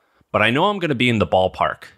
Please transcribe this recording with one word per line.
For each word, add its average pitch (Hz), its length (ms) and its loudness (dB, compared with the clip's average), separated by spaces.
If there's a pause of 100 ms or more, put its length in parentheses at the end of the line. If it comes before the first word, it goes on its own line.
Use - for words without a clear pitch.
(320)
but 208 100 0
I 214 80 2
know 143 160 0
I'm 208 140 -2
gonna 156 160 -2
be 123 140 0
in 113 100 2
the 92 80 0
ballpark. 92 560 -2 (140)